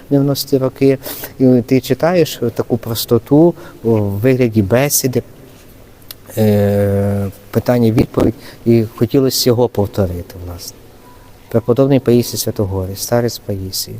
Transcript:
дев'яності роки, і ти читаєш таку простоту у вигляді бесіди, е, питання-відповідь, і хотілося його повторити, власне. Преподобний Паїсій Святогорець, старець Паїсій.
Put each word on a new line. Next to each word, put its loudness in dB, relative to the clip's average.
дев'яності 0
роки, 2
і 4
ти 2
читаєш 0
таку -2
простоту 2
у 0
вигляді 2
бесіди, 0
е, 0
питання-відповідь, 0
і 4
хотілося 0
його 2
повторити, -4
власне. -16
Преподобний 2
Паїсій 0
Святогорець, -4
старець -2
Паїсій. -10